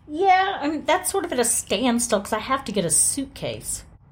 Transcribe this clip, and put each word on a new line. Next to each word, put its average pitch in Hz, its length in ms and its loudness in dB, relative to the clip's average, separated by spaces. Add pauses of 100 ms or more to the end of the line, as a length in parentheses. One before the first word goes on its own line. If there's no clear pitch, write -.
Yeah, 370 540 4
I 285 80 -2
mean, 302 160 -4
that's - 260 0
sort 381 140 -2
of 339 80 -6
at 254 60 0
a 240 60 4
standstill 233 760 0
'cause - 120 -4
I 214 60 0
have 269 260 -2
to 220 60 -6
get 196 140 0
a 160 40 0
suitcase. - 920 -2 (280)